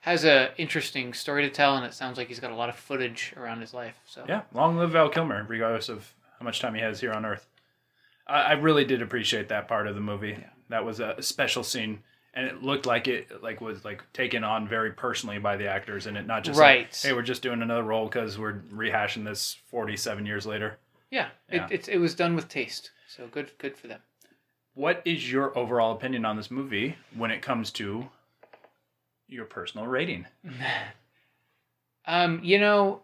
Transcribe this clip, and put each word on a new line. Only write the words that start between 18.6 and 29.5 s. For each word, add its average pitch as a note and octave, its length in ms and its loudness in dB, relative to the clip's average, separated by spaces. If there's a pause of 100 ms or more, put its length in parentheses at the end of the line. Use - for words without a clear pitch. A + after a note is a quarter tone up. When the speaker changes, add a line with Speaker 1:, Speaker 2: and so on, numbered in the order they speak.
Speaker 2:
rehashing G#2+ 500 -2
this G#2+ 340 -6 (140)
forty-seven G#2 540 -4
years G#2 200 -4
later." G#2+ 320 -4 (320)
Speaker 1:
Yeah, B3 200 -2 (200)
Speaker 2:
Yeah. E3+ 160 -2
Speaker 1:
it, - 60 -8
it's, F#3+ 160 -4
it G#3 120 0
was E3+ 160 2
done E3+ 200 2
with D#3 140 -4
taste, - 420 -6 (160)
so B2 200 -18
good, C#3 320 -8
good C#3 180 -8
for - 100 -20
them. A2 140 -14 (720)
Speaker 2:
What E3+ 320 0
is C3+ 260 -2
your C3+ 260 2
overall A#2 360 2
opinion B2+ 320 -4
on G#2+ 100 0
this G#2 160 -8
movie C3 460 -2 (180)
when A2+ 160 -2
it A2 100 -4
comes A2+ 300 -2
to A2 380 -6 (1160)
your A#2 180 -12
personal G#2+ 420 -10